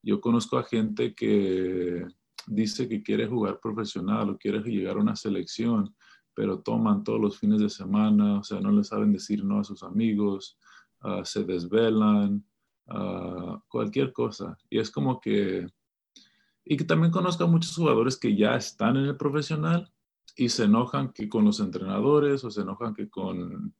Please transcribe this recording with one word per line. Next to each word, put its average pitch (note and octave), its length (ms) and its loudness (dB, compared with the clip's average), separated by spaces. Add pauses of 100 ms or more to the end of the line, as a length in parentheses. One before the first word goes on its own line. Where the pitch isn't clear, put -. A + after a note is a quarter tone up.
Yo G2+ 200 0
conozco A#2+ 360 0
a A#2+ 60 0
gente A2 500 -2
que F#2 920 0 (400)
dice A2 400 -2
que G#2+ 140 -4
quiere G#2+ 240 -2
jugar G#2+ 340 -2
profesional G#2+ 680 -4
o D3 80 -6
quiere G#2 220 -2
llegar G2+ 380 -4
a G#2+ 40 2
una G#2+ 140 2
selección, G#2 800 -2 (400)
pero G2+ 240 -2
toman A2+ 440 0
todos A2 160 -2
los G#2 200 0
fines G#2+ 200 2
de G#2 100 2
semana, G#2 680 2
o G2+ 60 -4
sea, G2 160 -8
no G2 120 0
le G#2 120 6
saben G#2 280 0
decir G2 320 -2
no G#2 160 0
a G2+ 40 -2
sus G2+ 180 -10
amigos, G#2 760 0 (460)
ah, F#2+ 240 -6
se G#2 180 -4
desvelan, G#2 1000 2 (420)
ah, F2+ 800 -8
cualquier A#2+ 460 -2
cosa. G#2+ 420 -6 (140)
Y A2+ 80 -2
es A2 140 -2
como C3 280 -2
que... G2 460 -2 (1000)
y D3 140 -2
que D#3 60 -2
también E3 280 4
conozco F3+ 340 0
a - 20 4
muchos E3 280 4
jugadores C3 400 4
que G#2 200 0
ya G#2+ 200 4
están B2 420 0
en C#3 80 2
el C#3 120 -2
profesional D3+ 720 -2 (440)
y A#2+ 140 0
se A#2 160 0
enojan A#2 480 2
que G#2+ 140 -8
con G#2+ 180 2
los G#2 140 4
entrenadores A2+ 840 2
o A2+ 80 -8
se G#2 100 -6
enojan G2+ 320 -6
que G#2 160 -10
con F#2 720 -8